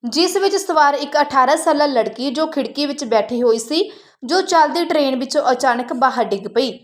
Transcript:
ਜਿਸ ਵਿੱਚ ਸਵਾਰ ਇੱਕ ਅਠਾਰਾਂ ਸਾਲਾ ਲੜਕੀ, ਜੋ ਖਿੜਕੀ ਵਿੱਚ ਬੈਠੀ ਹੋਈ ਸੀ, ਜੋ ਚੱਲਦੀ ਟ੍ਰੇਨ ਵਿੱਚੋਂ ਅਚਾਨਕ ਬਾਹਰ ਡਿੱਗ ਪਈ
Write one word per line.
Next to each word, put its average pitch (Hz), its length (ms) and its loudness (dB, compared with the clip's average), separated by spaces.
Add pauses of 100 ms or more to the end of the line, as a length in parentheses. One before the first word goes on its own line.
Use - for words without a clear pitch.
ਜਿਸ 349 280 0
ਵਿੱਚ 392 200 0
ਸਵਾਰ 302 380 2
ਇੱਕ 294 260 -2
ਅਠਾਰਾਂ 277 360 2
ਸਾਲਾ 294 300 2
ਲੜਕੀ, 247 440 -2
ਜੋ 302 160 -2
ਖਿੜਕੀ 285 400 -4
ਵਿੱਚ 285 180 -6
ਬੈਠੀ 226 380 0
ਹੋਈ 226 160 4
ਸੀ, 320 320 -2 (340)
ਜੋ 330 160 0
ਚੱਲਦੀ 339 440 2
ਟ੍ਰੇਨ 285 340 0
ਵਿੱਚੋਂ 254 240 -2 (100)
ਅਚਾਨਕ 247 400 0
ਬਾਹਰ 247 320 0
ਡਿੱਗ 196 240 -4
ਪਈ 240 240 -2 (120)